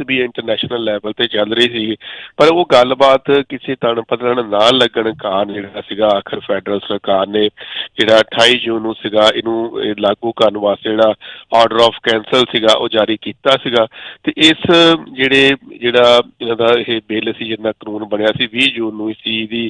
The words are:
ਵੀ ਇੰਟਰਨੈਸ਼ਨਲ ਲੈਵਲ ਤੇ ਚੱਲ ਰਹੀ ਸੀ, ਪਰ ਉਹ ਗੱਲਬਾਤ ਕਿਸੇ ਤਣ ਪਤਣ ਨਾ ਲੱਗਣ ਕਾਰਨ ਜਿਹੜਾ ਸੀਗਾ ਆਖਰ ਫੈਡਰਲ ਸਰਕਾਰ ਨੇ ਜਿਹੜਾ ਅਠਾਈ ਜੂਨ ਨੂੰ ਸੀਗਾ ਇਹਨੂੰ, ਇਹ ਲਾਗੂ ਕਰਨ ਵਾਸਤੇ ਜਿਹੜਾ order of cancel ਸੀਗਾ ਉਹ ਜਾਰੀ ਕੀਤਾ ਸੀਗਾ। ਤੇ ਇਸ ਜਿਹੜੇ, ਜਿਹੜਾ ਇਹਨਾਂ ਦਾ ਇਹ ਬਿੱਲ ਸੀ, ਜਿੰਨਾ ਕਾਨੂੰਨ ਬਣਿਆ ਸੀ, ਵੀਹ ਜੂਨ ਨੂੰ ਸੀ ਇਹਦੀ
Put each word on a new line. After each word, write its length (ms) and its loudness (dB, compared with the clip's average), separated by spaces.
ਵੀ 140 0
ਇੰਟਰਨੈਸ਼ਨਲ 640 -4
ਲੈਵਲ 280 -4
ਤੇ 140 -2
ਚੱਲ 280 -2
ਰਹੀ 100 2
ਸੀ, 320 -4
ਪਰ 160 6
ਉਹ 200 0
ਗੱਲਬਾਤ 580 4
ਕਿਸੇ 260 -10
ਤਣ 280 -2
ਪਤਣ 460 -4
ਨਾ 240 4
ਲੱਗਣ 420 0
ਕਾਰਨ 380 -4
ਜਿਹੜਾ 280 -10
ਸੀਗਾ 260 -2
ਆਖਰ 340 -2
ਫੈਡਰਲ 480 -4
ਸਰਕਾਰ 380 -2
ਨੇ 220 0
ਜਿਹੜਾ 220 6
ਅਠਾਈ 380 2
ਜੂਨ 240 -4
ਨੂੰ 120 -4
ਸੀਗਾ 400 2
ਇਹਨੂੰ, 500 -4
ਇਹ 140 -4
ਲਾਗੂ 340 -2
ਕਰਨ 260 0
ਵਾਸਤੇ 320 -2
ਜਿਹੜਾ 240 2
order 180 2
of 120 4
cancel 420 0
ਸੀਗਾ 220 2
ਉਹ 140 -2
ਜਾਰੀ 340 0
ਕੀਤਾ 280 -4
ਸੀਗਾ। 360 0
ਤੇ 140 -4
ਇਸ 200 4
ਜਿਹੜੇ, 440 2
ਜਿਹੜਾ 400 4
ਇਹਨਾਂ 160 -4
ਦਾ 180 2
ਇਹ 200 -2
ਬਿੱਲ 300 -4
ਸੀ, 60 -8
ਜਿੰਨਾ 280 -6
ਕਾਨੂੰਨ 320 -10
ਬਣਿਆ 220 -2
ਸੀ, 200 -2
ਵੀਹ 280 -2
ਜੂਨ 220 -6
ਨੂੰ 160 -6
ਸੀ 300 -6
ਇਹਦੀ 280 -6